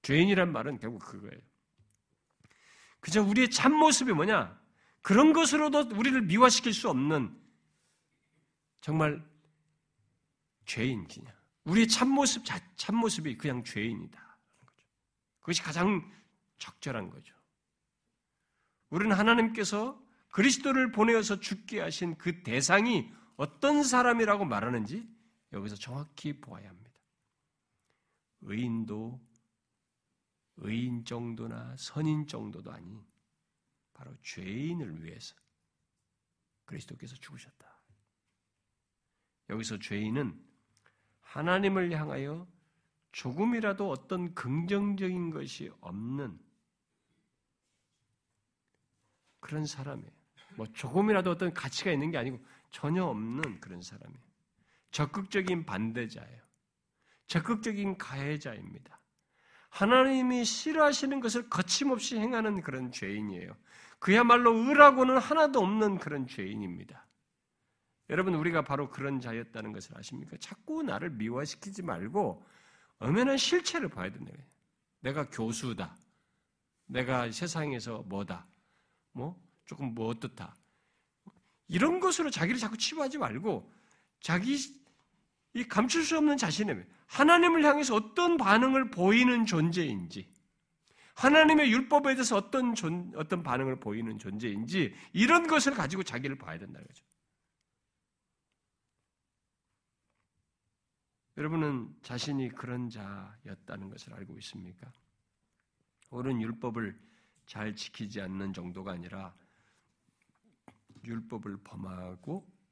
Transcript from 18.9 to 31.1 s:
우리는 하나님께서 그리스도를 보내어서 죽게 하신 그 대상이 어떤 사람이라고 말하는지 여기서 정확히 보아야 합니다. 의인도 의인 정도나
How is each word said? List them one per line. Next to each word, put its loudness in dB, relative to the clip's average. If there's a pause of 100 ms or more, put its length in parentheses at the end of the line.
우리는 2
하나님께서 2 (300)
그리스도를 4
보내어서 4
죽게 -8
하신 -4
그 -4
대상이 2 (260)
어떤 2
사람이라고 4
말하는지 -2 (440)
여기서 -10
정확히 -10
보아야 -18
합니다. -20 (1500)
의인도 -6 (1400)
의인 -6
정도나 -10